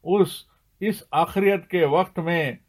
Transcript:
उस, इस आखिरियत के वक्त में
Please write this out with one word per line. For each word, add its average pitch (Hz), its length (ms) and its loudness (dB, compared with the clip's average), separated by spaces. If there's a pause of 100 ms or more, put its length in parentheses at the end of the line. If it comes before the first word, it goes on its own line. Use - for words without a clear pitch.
उस, 185 440 0 (320)
इस 214 240 -4 (100)
आखिरियत 190 500 0
के 170 220 0
वक्त 170 320 0
में 165 400 -4 (100)